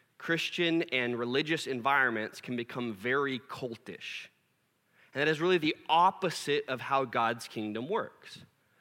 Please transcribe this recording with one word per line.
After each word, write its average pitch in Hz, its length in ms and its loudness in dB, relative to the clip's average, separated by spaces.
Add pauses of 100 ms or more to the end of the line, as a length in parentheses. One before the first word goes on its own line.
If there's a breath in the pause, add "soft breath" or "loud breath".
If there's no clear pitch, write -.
(180 soft breath)
Christian 165 640 0 (100)
and 120 260 0
religious 143 480 0
environments 123 760 2
can 127 140 -6
become 120 380 -4
very 127 460 0
cultish. - 920 -12 (840 soft breath)
And 131 60 -2
that 151 80 4
is 156 120 2
really 180 180 4
the 156 180 2 (120)
opposite 160 800 2
of 127 140 -4
how 135 240 2
God's 117 420 0
kingdom 110 400 -6
works. - 520 -8 (400 soft breath)